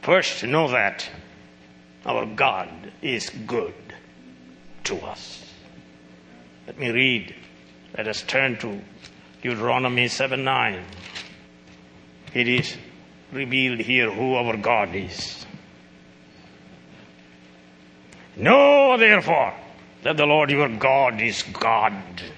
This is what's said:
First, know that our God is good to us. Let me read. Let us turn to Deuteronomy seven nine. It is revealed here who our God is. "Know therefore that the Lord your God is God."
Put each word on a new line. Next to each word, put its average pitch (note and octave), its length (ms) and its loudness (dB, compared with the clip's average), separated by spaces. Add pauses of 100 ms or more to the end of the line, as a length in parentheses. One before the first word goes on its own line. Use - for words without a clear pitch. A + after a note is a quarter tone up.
First, - 420 2
know D3 260 0
that A2 380 0 (1000)
our A#2+ 180 -2
God G#2+ 460 -2 (320)
is B2 260 -4
good A2+ 460 -6 (1080)
to G2+ 180 -6
us. - 420 -16 (1200)
Let - 120 -18
me B2 120 -4
read. A#2+ 440 0 (640)
Let G#2+ 120 -6
us G#2+ 140 -8
turn C3+ 360 0
to G2+ 220 -8 (640)
Deuteronomy B2 680 0
seven C3+ 360 -2
nine. A#2 380 0 (1500)
It A#2+ 160 2
is B2 280 -2 (540)
revealed C3 500 -2
here A#2+ 300 2
who B2+ 240 -2
our A#2+ 220 0
God G#2 380 0
is. - 500 -10 (3000)
"Know C#4 640 6
therefore F3+ 560 4 (500)
that D3+ 140 0
the D3 100 4
Lord D3 240 4
your C#3+ 180 2
God B2 520 2
is A2+ 220 -2
God." G#2 800 0 (160)